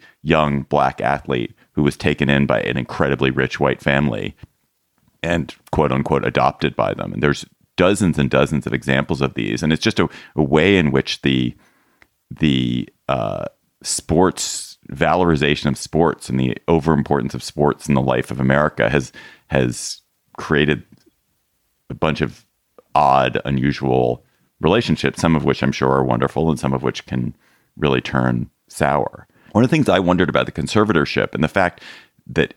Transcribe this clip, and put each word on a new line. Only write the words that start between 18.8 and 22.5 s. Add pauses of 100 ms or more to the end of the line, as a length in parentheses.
has, (360)
has (340)
created (1040)
a
bunch
of (480)